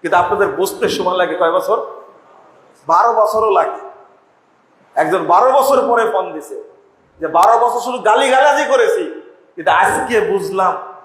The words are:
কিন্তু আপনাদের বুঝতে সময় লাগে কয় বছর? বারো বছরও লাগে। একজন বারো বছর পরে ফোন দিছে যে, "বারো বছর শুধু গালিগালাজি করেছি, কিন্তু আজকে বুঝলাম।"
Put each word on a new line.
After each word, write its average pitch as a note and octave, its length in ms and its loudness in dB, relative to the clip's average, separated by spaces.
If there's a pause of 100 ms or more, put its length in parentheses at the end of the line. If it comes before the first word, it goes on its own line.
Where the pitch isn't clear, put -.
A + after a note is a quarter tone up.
কিন্তু E3+ 160 0
আপনাদের G3 300 2
বুঝতে - 420 -2
সময় F3+ 280 -2
লাগে F3 180 0
কয় E3+ 160 0
বছর? F#3 260 0 (1080)
বারো A#3 260 2
বছরও A3 380 0
লাগে। - 380 -2 (1040)
একজন E3 300 0
বারো G3 260 4
বছর C4+ 360 2
পরে A3+ 240 0
ফোন F3+ 220 -4
দিছে - 300 -14 (560)
যে, D#3+ 80 -6
"বারো G3 320 4
বছর A#3+ 200 0
শুধু B3 180 -8
গালিগালাজি C4 680 2
করেছি, - 560 0 (340)
কিন্তু E3 160 -2
আজকে G3 500 0
বুঝলাম।" F#3+ 560 -2 (280)